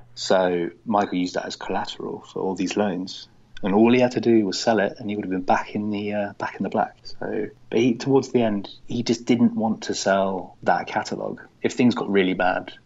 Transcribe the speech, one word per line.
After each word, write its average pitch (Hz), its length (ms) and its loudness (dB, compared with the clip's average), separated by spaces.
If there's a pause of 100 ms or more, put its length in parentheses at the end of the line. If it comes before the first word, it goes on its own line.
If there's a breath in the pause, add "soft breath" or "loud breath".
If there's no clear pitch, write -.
(160)
So 90 540 2 (160)
Michael 101 320 0
used 90 180 -2
that 92 100 -4
as 92 100 -8
collateral - 680 -6
for - 200 -12
all 92 140 -2
these 90 200 -4
loans. 95 520 -4 (360)
And 95 120 2
all 117 180 8
he 127 60 6
had 123 140 4
to 113 80 -2
do 113 260 4
was 90 120 -4
sell 113 200 2
it, 101 180 0
and 107 100 -10
he 104 80 -4
would 104 80 -4
have 92 60 -6
been 92 120 -2
back - 340 0
in 104 160 -4
the, 104 220 -4
uh, 101 260 -4
back - 160 -6
in - 80 -6
the 95 60 -4
black. - 340 -2
So, 104 440 -6 (220)
but 113 80 0
he, 117 160 4
towards 135 380 0
the 123 100 2
end, 104 260 0 (200)
he 117 160 -4
just 117 220 -2
didn't 117 280 4
want 110 300 -2
to 104 100 -4
sell 95 680 -2
that 90 240 0
catalogue. - 540 -6 (200)
If - 120 -2
things 123 200 4
got - 160 -4
really 95 240 2
bad, 92 400 -2 (120)